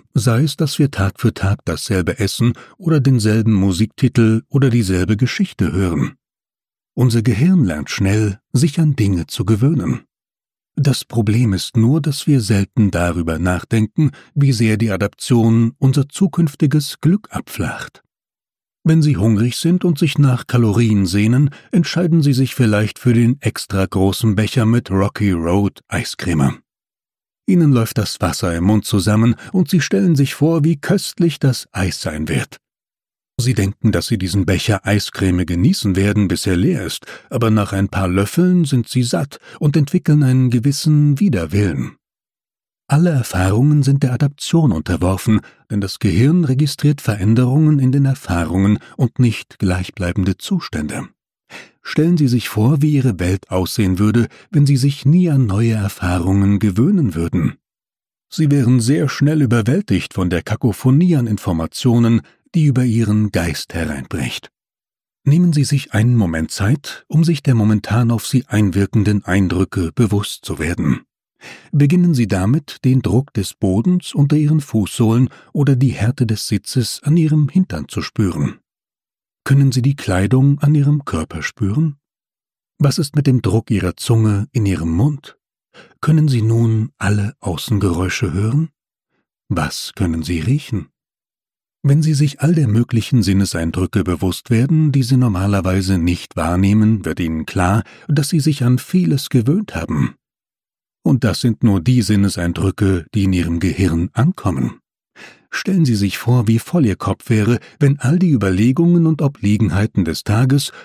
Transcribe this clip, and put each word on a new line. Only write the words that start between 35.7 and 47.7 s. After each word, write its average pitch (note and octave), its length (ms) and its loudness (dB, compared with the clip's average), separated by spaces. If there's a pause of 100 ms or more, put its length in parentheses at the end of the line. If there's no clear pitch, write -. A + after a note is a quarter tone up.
werden, G2+ 320 2
bis F2 180 -4
er F#2+ 100 0
leer A2 300 0
ist, - 220 -12 (240)
aber A2+ 180 0
nach G#2+ 240 0
ein G2 160 -2
paar F#2 180 -2
Löffeln E3+ 580 2
sind C3 220 0
Sie B2+ 140 -2
satt C3+ 380 -4 (200)
und C#3+ 160 2
entwickeln D3+ 460 2
einen B2+ 300 2
gewissen C#3+ 680 2
Widerwillen. F#2 760 -2 (920)
Alle D#3+ 220 2
Erfahrungen B2 720 2
sind C#3 220 2
der B2+ 100 0
Adaption C#3+ 580 0
unterworfen, F#2 680 0 (300)
denn G#2 100 -2
das G2 160 -6
Gehirn C3 480 2
registriert C#3+ 560 0
Veränderungen B2+ 800 2